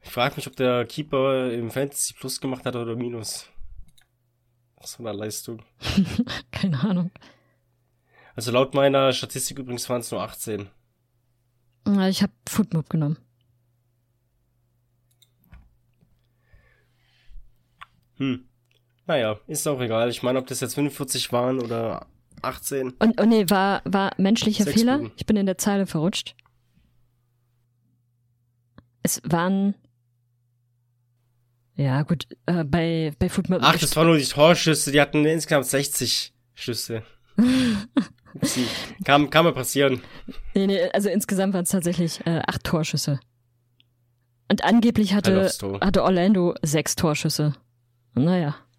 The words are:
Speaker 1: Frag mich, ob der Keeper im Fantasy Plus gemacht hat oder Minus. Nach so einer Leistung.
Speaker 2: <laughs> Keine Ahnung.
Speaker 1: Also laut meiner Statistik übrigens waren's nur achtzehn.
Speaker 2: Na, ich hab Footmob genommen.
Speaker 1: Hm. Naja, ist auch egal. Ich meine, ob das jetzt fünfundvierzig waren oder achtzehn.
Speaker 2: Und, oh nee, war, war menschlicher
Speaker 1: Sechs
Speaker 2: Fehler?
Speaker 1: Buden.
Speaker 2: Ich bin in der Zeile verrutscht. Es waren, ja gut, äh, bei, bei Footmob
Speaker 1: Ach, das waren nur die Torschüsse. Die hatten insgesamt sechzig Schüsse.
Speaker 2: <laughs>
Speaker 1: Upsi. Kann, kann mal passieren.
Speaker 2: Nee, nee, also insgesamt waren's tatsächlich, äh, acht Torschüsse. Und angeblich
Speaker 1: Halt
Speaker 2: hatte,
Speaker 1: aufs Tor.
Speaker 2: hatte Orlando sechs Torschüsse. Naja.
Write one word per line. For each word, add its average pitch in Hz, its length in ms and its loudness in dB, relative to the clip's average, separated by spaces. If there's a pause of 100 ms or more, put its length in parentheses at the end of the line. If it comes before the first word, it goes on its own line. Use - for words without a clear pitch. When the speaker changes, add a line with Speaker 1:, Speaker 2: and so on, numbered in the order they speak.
(140)
Speaker 1:
Frag 127 220 -2
mich, 139 100 -10
ob - 100 -16
der 123 300 0
Keeper 131 640 -2
im 117 200 -6
Fantasy 139 420 -4
Plus - 260 -10
gemacht 131 280 -6
hat 123 80 -6
oder 117 200 -6
Minus. 120 540 -8 (1300)
Nach - 60 -20
so - 160 -16
einer 113 100 -8
Leistung. 107 520 -10 (440)
Speaker 2:
<laughs> - 440 -6
Keine 165 300 -4
Ahnung. 180 280 0 (1300)
Speaker 1:
Also 117 160 -6
laut 131 240 2
meiner 139 360 4
Statistik - 460 -6
übrigens 127 320 -10
waren's 120 220 -4
nur 101 100 -4
achtzehn. 104 480 -8 (1160)
Speaker 2:
Na, 196 240 2
ich 190 120 0
hab 202 80 2 (180)
Footmob - 440 -2
genommen. 156 260 -2 (4000)
Speaker 1:
Hm. 131 300 -4 (600)
Naja, 113 400 -2
ist 156 200 -6
auch 139 140 -2
egal. 117 300 0
Ich 113 100 -8
meine, 127 160 0
ob 127 80 -4
das 127 140 -8
jetzt 123 160 -6
fünfundvierzig 139 560 -4
waren 127 280 0
oder 113 460 -6 (380)
achtzehn. 131 560 -6
Speaker 2:
Und, 226 200 4
oh 202 60 4
nee, 220 240 4
war, 196 340 2
war 196 360 0
menschlicher 208 460 2
Speaker 1:
Sechs 196 140 2
Speaker 2:
Fehler? 254 200 2
Speaker 1:
Buden. - 180 -8
Speaker 2:
Ich - 80 -10
bin 214 120 2
in 196 100 2
der 185 100 -2
Zeile 196 300 0
verrutscht. - 480 -4 (2750)
Es - 240 -4
waren, 190 480 0 (2000)
ja 139 280 0
gut, - 240 -2 (180)
äh, 170 180 0
bei, 160 540 0
bei 185 100 0
Footmob 180 360 0
Speaker 1:
Ach, 160 140 6
das - 180 0
waren 156 120 6
nur 165 100 8
die 139 80 2
Torschüsse. 151 640 4
Die 147 100 6
hatten 147 240 2
insgesamt 156 400 2
sechzig - 680 -2 (200)
Schüsse. 113 500 -8 (320)
Speaker 2:
<laughs> 208 80 4 (920)
Speaker 1:
Upsi. - 300 0 (380)
Kann, 143 260 4
kann 160 140 4
mal 165 100 4
passieren. 131 480 0 (520)
Speaker 2:
Nee, 196 140 2
nee, 190 240 0
also 202 180 0
insgesamt 190 440 0
waren's 175 180 0
tatsächlich, 175 540 -2
äh, 165 220 0
acht - 160 -6
Torschüsse. 151 560 -2 (1300)
Und - 140 0
angeblich 214 500 4
Speaker 1:
Halt 196 140 2
Speaker 2:
hatte, 190 180 4
Speaker 1:
aufs - 120 -2
Tor. 98 240 -4
Speaker 2:
hatte 180 220 4
Orlando 180 580 4
sechs 151 340 0
Torschüsse. 151 580 0 (600)
Naja. 156 420 2 (240)